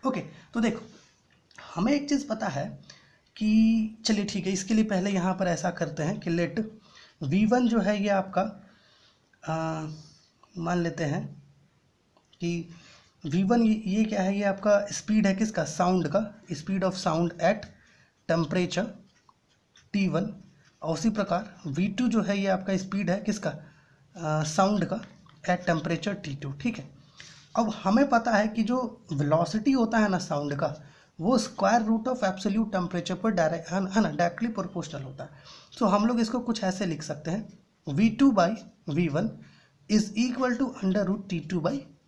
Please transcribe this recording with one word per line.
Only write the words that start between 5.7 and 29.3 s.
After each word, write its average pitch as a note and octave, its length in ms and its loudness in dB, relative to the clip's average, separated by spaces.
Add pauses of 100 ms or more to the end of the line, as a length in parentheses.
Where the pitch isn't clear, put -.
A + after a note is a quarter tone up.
करते D#3+ 320 -4
हैं G3 180 -2
कि E3+ 160 -2
let F3 260 0 (600)
वी E3+ 240 2
वन B3 220 4
जो A3 120 2
है G3+ 220 0
ये G#3 60 0
आपका, F#3+ 340 0 (1000)
आ, D#3+ 440 -4 (720)
मान F3 200 -2
लेते E3+ 260 -2
हैं E3 200 -2 (1160)
कि E3+ 280 -4 (560)
वी E3+ 180 0
वन A#3 200 4
ये, G#3+ 240 4
ये G#3 180 2
क्या G#3 180 -2
है, G3 140 2
ये G3+ 80 0
आपका G3+ 360 4 (120)
स्पीड G#3+ 340 2
है F#3+ 80 4
किसका, G3+ 300 0 (120)
साउंड F3+ 320 2
का, G3+ 180 0 (260)
speed F#3+ 380 -2
of F#3 140 -8
sound E3+ 400 0
at G#3 260 0 (580)
temperature F3 580 0 (1080)
टी G3 160 2
वन। F3+ 260 -2 (480)
और D#3+ 120 -2
उसी A3 160 0
प्रकार G#3 380 -2 (180)
वी D#3 220 0
टू B3+ 200 0
जो G#3+ 140 2
है G3+ 160 0
ये G3 80 0
आपका F#3+ 300 0
स्पीड G3 340 -2
है F#3 100 4
किसका, G3+ 300 -2 (680)
आ, D#3 260 0
साउंड F#3+ 420 2
का G#3+ 140 -4 (520)
at F3+ 160 0
temperature E3 480 -2
टी C#3+ 200 -10
टू, C#3 180 -8
ठीक - 260 -4
है। - 60 -12 (720)
अब A3+ 160 2 (120)
हमें B3 240 6
पता A#3 240 2
है G#3+ 160 4
कि A3 140 -2
जो A#3 140 0 (360)
वेलोसिटी D#3+ 600 2